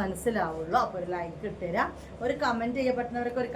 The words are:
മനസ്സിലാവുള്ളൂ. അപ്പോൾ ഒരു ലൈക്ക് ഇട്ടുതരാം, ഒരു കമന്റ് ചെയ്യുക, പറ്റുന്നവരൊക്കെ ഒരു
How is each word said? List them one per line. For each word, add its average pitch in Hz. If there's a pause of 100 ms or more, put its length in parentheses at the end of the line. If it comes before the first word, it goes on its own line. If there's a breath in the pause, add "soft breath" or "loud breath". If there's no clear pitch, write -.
മനസ്സിലാവുള്ളൂ. 180
അപ്പോൾ 190
ഒരു 175
ലൈക്ക് 170
ഇട്ടുതരാം, 180 (340 loud breath)
ഒരു 269
കമന്റ് 240
ചെയ്യുക, 254
പറ്റുന്നവരൊക്കെ 240
ഒരു 240